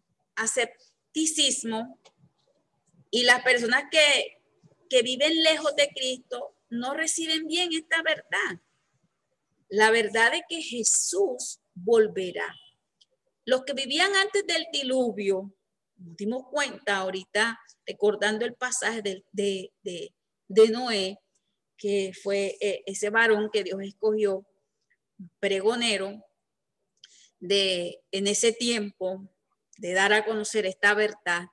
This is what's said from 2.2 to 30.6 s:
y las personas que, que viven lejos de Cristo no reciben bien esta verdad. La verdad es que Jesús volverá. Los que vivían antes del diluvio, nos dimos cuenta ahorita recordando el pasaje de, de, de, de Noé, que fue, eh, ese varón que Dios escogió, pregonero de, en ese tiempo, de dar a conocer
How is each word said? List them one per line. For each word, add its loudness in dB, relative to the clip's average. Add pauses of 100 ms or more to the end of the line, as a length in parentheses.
y 2
las 6
personas 2
que, 2 (480)
que 4
viven 0
lejos 2
de 4
Cristo -8 (140)
no -4
reciben -2
bien -2
esta -2
verdad. -4 (1080)
La 4
verdad 2
es -4
que -8
Jesús -2 (140)
volverá. 0 (880)
Los 2
que -4
vivían 0
antes 2
del 0
diluvio, 0 (420)
nos -20
dimos -6
cuenta -2
ahorita -4 (260)
recordando 0
el -8
pasaje -4
de, -8
de, -4 (100)
de, -10 (340)
de 8
Noé, -2 (580)
que -2 (100)
fue, -2
eh, -2
ese -4
varón 4
que 0
Dios -6
escogió, 0 (920)
pregonero 0 (1160)
de, -2
en -2
ese 2
tiempo, -4 (480)
de -8
dar 2
a 2
conocer -2